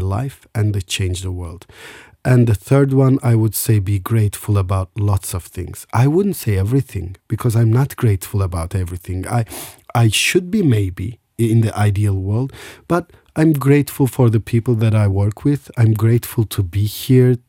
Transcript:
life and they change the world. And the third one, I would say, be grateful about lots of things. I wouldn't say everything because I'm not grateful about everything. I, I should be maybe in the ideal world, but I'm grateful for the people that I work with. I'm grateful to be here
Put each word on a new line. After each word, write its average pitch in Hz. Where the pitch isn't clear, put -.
life 135
and 104
they 95
change 90
the 92
world. 87
And 123
the 107
third 139
one, 131
I 113
would 110
say, 107
be 98
grateful 104
about 95
lots 101
of 90
things. -
I 139
wouldn't 185
say 101
everything 95
because 117
I'm 113
not 131
grateful 101
about 85
everything. 90
I, 113
I 110
should -
be 208
maybe 104
in 113
the 107
ideal 101
world, 104
but 175
I'm 156
grateful 139
for 120
the 110
people 120
that 110
I 107
work 98
with. 143
I'm 110
grateful 113
to -
be 98
here 127